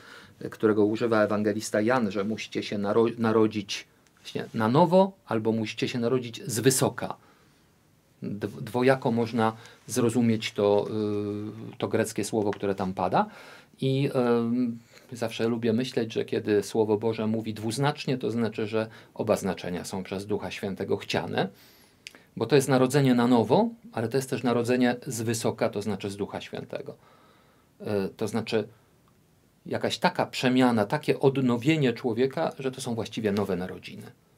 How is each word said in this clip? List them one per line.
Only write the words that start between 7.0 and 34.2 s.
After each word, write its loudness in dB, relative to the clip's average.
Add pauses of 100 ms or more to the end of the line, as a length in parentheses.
Dw-, -8
dwojako 2
można 0 (300)
zrozumieć 0
to, 4 (880)
y, -20
to -4
greckie -2
słowo, 0
które -2
tam -2
pada. 2 (540)
I, 0
em, 0 (340)
zawsze -4
lubię 0
myśleć, -2
że -2
kiedy 2
Słowo 2
Boże -2
mówi -2
dwuznacznie, -2
to -4
znaczy, -2
że -2 (260)
oba 2
znaczenia -4
są -6
przez -6
Ducha -4
Świętego -4
chciane, -4 (880)
bo -2
to 6
jest 4
narodzenie 4
na 4
nowo, 6 (240)
ale -2
to -2
jest -2
też -2
narodzenie 2 (100)
z -6
wysoka, 0
to -4
znaczy -4
z -10
Ducha -6
Świętego. -10 (840)
E, -2
to -6
znaczy -2 (1000)
jakaś -4
taka 0
przemiana, 2
takie -2
odnowienie 2
człowieka, -2
że -4
to -10
są -6
właściwie -2
nowe 0
narodziny. -10 (260)